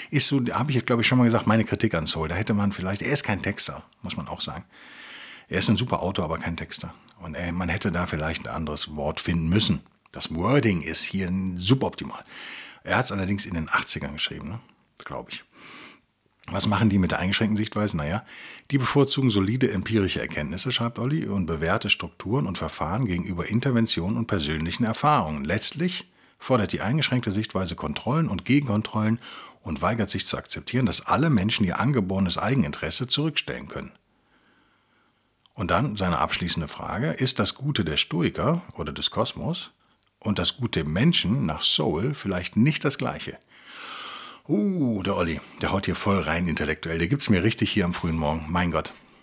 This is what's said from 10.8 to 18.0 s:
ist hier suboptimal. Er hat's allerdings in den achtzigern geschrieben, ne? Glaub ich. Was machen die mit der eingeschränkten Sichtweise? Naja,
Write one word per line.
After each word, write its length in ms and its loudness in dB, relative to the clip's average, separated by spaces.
ist 240 -2
hier 260 -2
suboptimal. 680 0
Er 140 0
hat's 160 2
allerdings 340 -2
in 80 -6
den 140 -4
achtzigern 460 -2
geschrieben, 340 -6
ne? 120 -8
Glaub 280 -10
ich. 120 -14
Was 160 0
machen 240 4
die 80 4
mit 140 4
der 80 0
eingeschränkten 360 2
Sichtweise? 400 -2
Naja, 280 -2